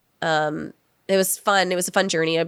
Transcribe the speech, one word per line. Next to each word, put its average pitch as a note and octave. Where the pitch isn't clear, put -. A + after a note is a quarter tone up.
Um, D#3
it F#3+
was F#3+
fun. F#3+
It F#3
was F3
a F3
fun G3
journey. E3
I E3